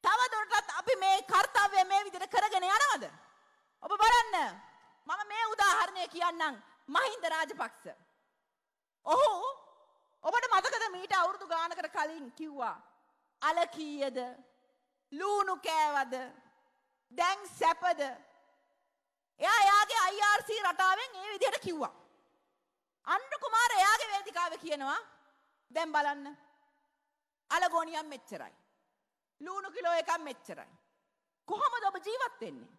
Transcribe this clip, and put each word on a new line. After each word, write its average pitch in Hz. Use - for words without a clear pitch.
තව 370
දුරටත් 427
අපි 466
මේ 381
කාර්යය 403
මේ 392
විදිහට 381
කරගෙන 392
යනවද? 392
ඔබ 339
බලන්න. 453
මම 403
මේ 440
උදාහරණය 392
කියන්නම්. 330
මහින්ද 440
රාජපක්ෂ. 320
ඔහු 466
ඔබට 466
මතකද 440
මීට 370
අවුරුදු 381
ගානකට 330
කලින් 302
කිව්වා 277
අල 320
කීයද? 294
ලූණු 381
කෑවද? 294
දැන් 370
සැපද? 349
එයා 403
එයාගේ 415
අයි 381
ආර් 415
සී 427
රටාවෙන් 381
ඒ 392
විදිහට 415
කිව්වා. 320
අනුර 508
කුමාර 480
එයාගේ 427
වේදිකාවේ 349
කියනවා 294
දැන් 320
බලන්න. 285
අල 349
ගෝනියක් 320
මෙච්චරයි. 180
ලූණු 381
කිලෝ 339
එකක් 330
මෙච්චරයි. 247
කොහොමද 480
ඔබ 392
ජීවත් 480
වෙන්නේ? 240